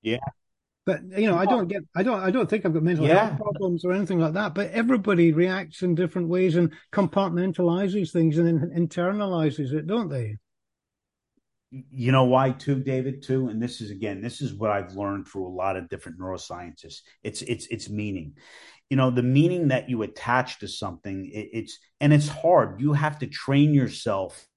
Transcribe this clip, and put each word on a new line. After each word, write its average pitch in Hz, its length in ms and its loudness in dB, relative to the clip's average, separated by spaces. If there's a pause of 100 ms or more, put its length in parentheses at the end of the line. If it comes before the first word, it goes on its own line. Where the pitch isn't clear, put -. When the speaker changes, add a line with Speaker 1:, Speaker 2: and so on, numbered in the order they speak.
Speaker 1:
Yeah. 110 180 -2 (640)
Speaker 2:
But, 180 180 -2 (140)
you 220 100 2
know, 185 80 4
I 175 80 2
Speaker 1:
Yeah. 190 60 2
Speaker 2:
don't 220 180 2
get, 190 160 -6 (120)
I 175 80 0
don't, 220 180 0
I 185 100 0
don't 214 180 0
think 208 160 -2
I've 170 80 2
got 160 100 2
mental 160 240 2
Speaker 1:
Yeah. 202 220 6
Speaker 2:
health 156 120 -4
problems 190 420 -4
or 180 80 0
anything 185 280 0
like 160 140 0
that, 190 200 -4
but 190 180 -4
everybody 196 640 4
reacts 180 480 0
in 180 140 2
different 175 340 -2
ways 180 260 2
and 175 160 4 (220)
compartmentalizes 185 1200 0
things 165 260 2
and 170 100 4
in-, 170 400 0
internalizes 170 840 -2
it, 151 140 -4
don't 208 220 -2
they? 113 280 -6 (1500)
Speaker 1:
You 127 220 0
know 131 120 8
why 131 260 4
too, 135 300 -2
David, 131 420 -4
too? 131 260 0
And 110 120 -4
this 120 200 -6
is, 104 100 -10
again, 101 300 -6
this 120 180 -10
is 139 140 -6
what 107 180 -2
I've 95 220 -4
learned 98 340 -6
through 95 200 -8
a - 20 -10
lot 92 260 -4
of 87 140 -10
different 87 300 -14
neuroscientists. 87 840 -12 (200)
It's, - 200 -8
it's, 117 260 -8
it's 110 220 -10
meaning. 101 480 -8 (520)
You 135 80 0
know, 131 120 4
the 123 140 2
meaning 156 460 4
that 127 200 -2
you 113 140 -2
attach 123 560 -2
to 101 80 -10
something, 95 580 -8
it, 107 260 -10
it's, 110 280 -10 (200)
and 147 140 6
it's 147 140 4
hard. 113 520 4
You 147 140 2
have 151 260 0
to 123 80 -6
train 143 460 4
yourself. 110 840 -2